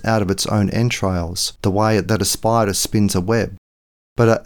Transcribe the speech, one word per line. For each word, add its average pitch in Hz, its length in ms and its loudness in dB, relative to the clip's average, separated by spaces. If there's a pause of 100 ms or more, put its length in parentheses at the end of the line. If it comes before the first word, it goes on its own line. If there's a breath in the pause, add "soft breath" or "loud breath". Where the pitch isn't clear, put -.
out 110 160 2
of 92 80 0
its 95 160 -2
own 104 240 0
entrails, 92 840 -2 (100)
the 101 80 2
way 107 280 2
that 95 220 0
a 98 40 0
spider 110 480 0
spins 101 420 0
a 95 60 2
web. 98 340 -2 (600)
But, 117 140 4
uh, 110 160 4